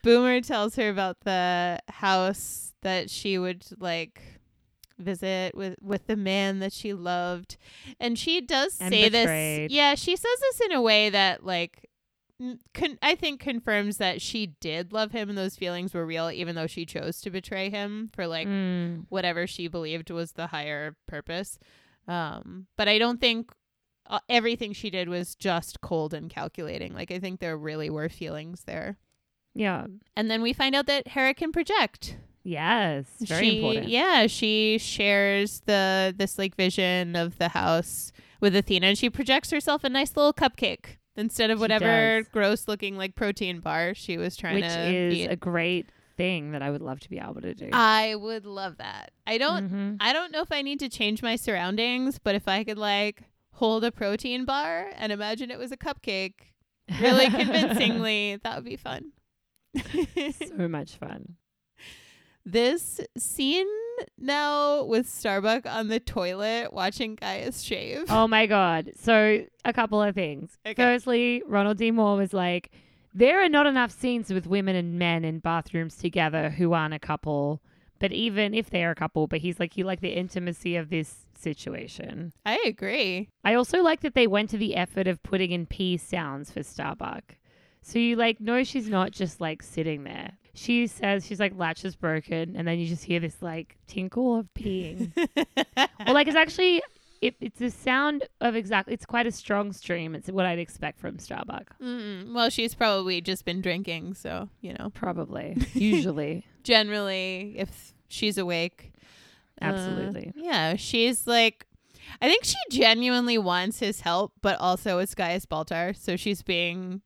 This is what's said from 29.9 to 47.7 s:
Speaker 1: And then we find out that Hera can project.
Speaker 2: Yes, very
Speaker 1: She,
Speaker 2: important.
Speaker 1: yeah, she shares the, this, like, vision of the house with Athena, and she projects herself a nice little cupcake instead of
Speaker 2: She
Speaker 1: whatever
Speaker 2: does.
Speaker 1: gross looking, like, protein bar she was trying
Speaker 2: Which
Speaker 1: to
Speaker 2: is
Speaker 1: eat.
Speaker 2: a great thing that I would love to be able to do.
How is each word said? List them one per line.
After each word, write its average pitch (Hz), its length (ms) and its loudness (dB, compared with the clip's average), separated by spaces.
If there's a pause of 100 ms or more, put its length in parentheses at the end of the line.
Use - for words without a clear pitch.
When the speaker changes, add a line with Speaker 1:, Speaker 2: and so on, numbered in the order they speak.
Speaker 1:
And 220 160 0
then 226 100 0
we 233 120 2
find 269 220 0
out 277 120 2
that 285 220 -2
Hera 269 240 2
can 320 180 -4
project. 339 680 -2 (260)
Speaker 2:
Yes, 165 640 0 (140)
very 180 220 0 (100)
Speaker 1:
She, 220 60 2
Speaker 2:
important. 220 320 0
Speaker 1:
yeah, 262 360 4
she 214 540 2
shares 202 880 2
the, 190 500 4
this, 196 220 -2
like, 196 160 -2
vision 180 600 2
of 170 200 -2
the 170 120 2
house 170 600 0 (280)
with 196 160 4
Athena, 190 320 4
and 202 100 4
she 233 140 2
projects 269 400 0
herself 302 320 0
a 277 60 0
nice 269 280 0
little 294 160 6
cupcake - 640 -2 (180)
instead 220 360 0
of 220 80 2
Speaker 2:
She - 20 2
Speaker 1:
whatever 220 600 4
Speaker 2:
does. 220 80 -8
Speaker 1:
gross 208 380 2
looking, 202 300 -4
like, 190 180 -6
protein 190 440 -2
bar 165 340 -2
she - 240 -8
was 175 180 -4
trying 165 200 -4
Speaker 2:
Which 202 80 0
Speaker 1:
to 170 160 -2 (160)
Speaker 2:
is 175 180 2
Speaker 1:
eat. 175 140 0
Speaker 2:
a 180 80 -2
great 175 560 -2 (260)
thing 170 360 -2
that 143 100 -6
I 143 80 -2
would 143 100 -4
love 131 200 -8
to - 80 -20
be - 100 -10
able - 220 -12
to 90 120 -8
do. - 200 -12